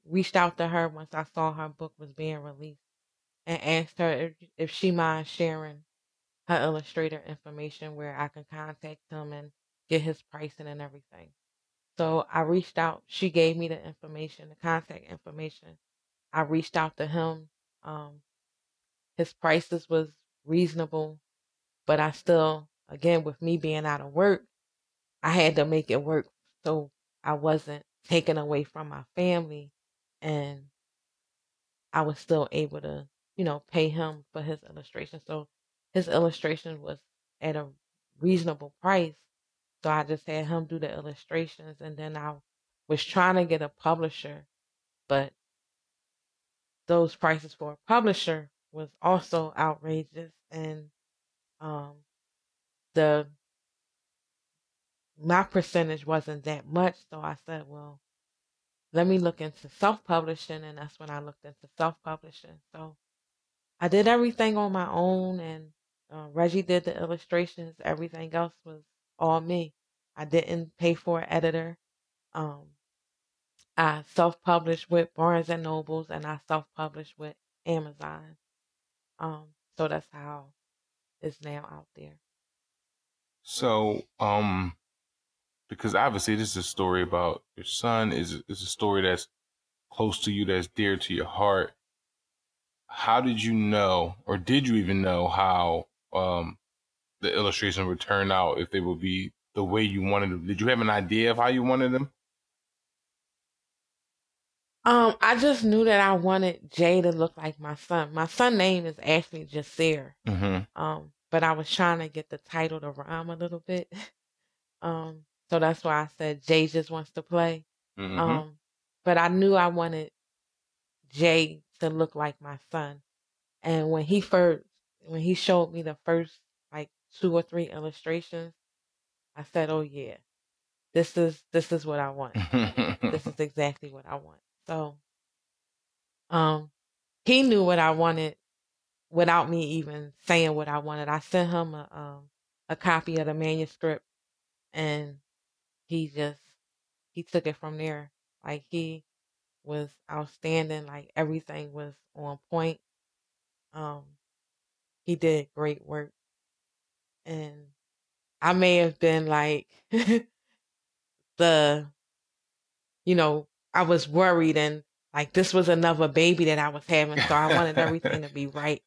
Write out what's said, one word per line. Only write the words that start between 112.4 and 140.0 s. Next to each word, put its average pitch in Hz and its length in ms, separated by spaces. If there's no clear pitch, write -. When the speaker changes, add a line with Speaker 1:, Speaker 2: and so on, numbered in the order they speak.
Speaker 1:
to 147 100
rhyme 160 380
a 170 60
little 170 300
bit. 180 320
<laughs> 214 60
Um, 160 440
so 170 100
that's 160 240
why 151 180
I 151 60
said 151 260
Jay 160 240
just 156 240
wants 160 200
to 160 100
play. 165 440
Speaker 2:
Mm-hmm. 185 220
Speaker 1:
Um, 156 400
but 175 120
I 170 120
knew 190 260
I 175 120
wanted 165 440
Jay 160 540
to 165 100
look 156 260
like 147 260
my 143 180
son. 143 300
And 160 280
when 156 120
he 190 180
first, 175 420
when 160 220
he 180 140
showed 175 380
me 165 100
the 156 220
first, 165 340
like, 151 160
two 180 160
or 170 60
three 170 280
illustrations, 165 840
I 151 80
said, 156 260
"Oh, 156 120
yeah, 139 360
this 165 240
is, 165 340
this 160 200
is 156 140
what 147 140
I 139 120
want. 135 260
Speaker 2:
<laughs> 113 600
Speaker 1:
This 156 160
is - 120
exactly 143 520
what 135 140
I 143 100
want." 151 240
So, 151 300
um, 156 420
he 262 180
knew 214 200
what 175 160
I 160 120
wanted 160 440
without 170 400
me 170 140
even 147 360